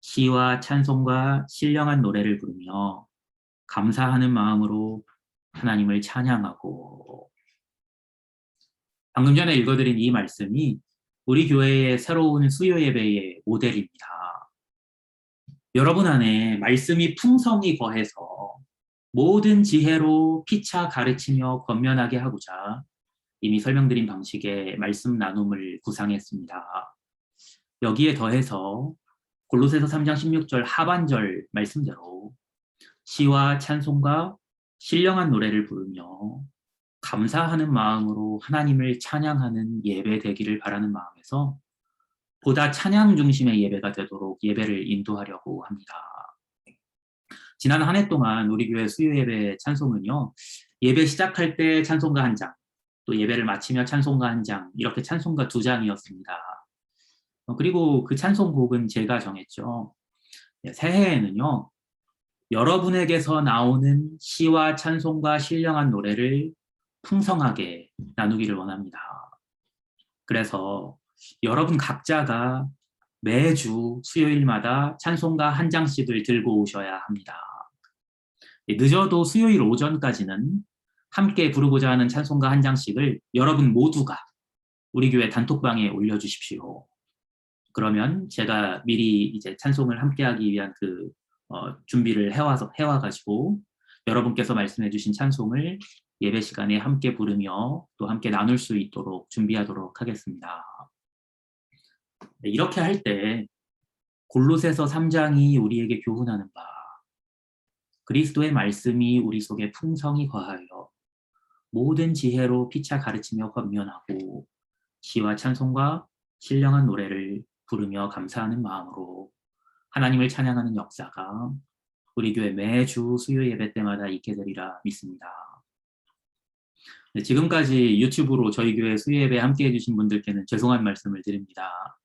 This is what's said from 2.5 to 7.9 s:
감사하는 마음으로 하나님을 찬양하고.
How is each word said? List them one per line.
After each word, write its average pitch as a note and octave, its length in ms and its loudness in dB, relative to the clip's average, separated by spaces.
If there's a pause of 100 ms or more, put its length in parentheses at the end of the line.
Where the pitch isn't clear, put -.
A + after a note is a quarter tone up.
감사하는 B2+ 680 2
마음으로 G#2+ 680 0 (500)
하나님을 G#2 480 0
찬양하고. - 1300 -6 (1800)